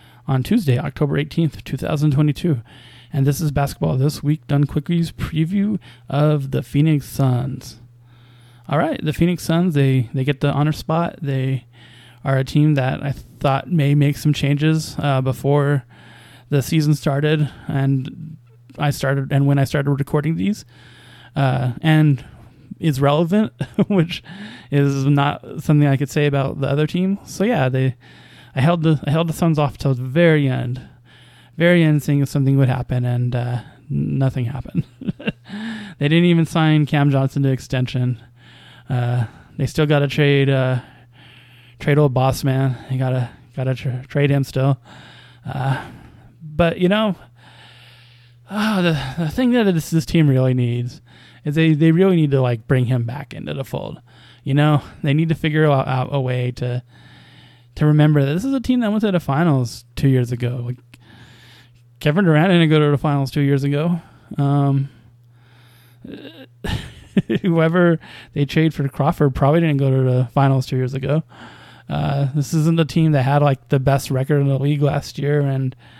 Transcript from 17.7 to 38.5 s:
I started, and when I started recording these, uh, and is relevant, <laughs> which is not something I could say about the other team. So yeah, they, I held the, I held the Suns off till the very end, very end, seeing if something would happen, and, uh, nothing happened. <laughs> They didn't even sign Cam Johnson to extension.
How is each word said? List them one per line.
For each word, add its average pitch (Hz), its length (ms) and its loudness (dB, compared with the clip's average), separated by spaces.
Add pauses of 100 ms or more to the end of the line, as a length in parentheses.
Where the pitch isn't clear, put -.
I 147 120 -2
started, 135 420 -2
and 139 160 2
when 143 120 2
I 139 40 2
started 139 280 -2
recording 147 440 -2
these, 196 300 -4 (720)
uh, 131 340 0 (100)
and 156 440 4 (540)
is 143 220 -2
relevant, 165 520 2 (180)
<laughs> - 160 0
which 175 340 0 (480)
is 139 360 0
not 143 380 0 (200)
something 147 240 4
I 139 100 2
could 139 140 -6
say 147 160 0
about 139 340 -2
the 135 60 -2
other 143 180 0
team. 190 400 -2
So - 180 -6
yeah, 175 260 0
they, 131 260 0 (600)
I 131 60 0
held 165 220 2
the, 156 240 2
I - 20 -2
held 160 180 0
the 165 60 -4
Suns 165 240 0
off 147 220 -2
till 135 160 0
the 123 80 -8
very 151 440 2
end, 127 400 -4 (720)
very 175 240 4
end, 151 220 4
seeing 143 160 2
if 139 100 0
something 139 280 2
would 135 120 4
happen, 127 340 -2
and, 123 320 -2
uh, 120 260 -4 (280)
nothing 135 560 -2
happened. 135 380 -6 (340)
<laughs> - 160 -8 (640)
They 143 80 -2
didn't 165 180 4
even 170 200 4
sign 156 400 2
Cam 147 240 2
Johnson 135 320 0
to 139 80 0
extension. 127 720 -4 (680)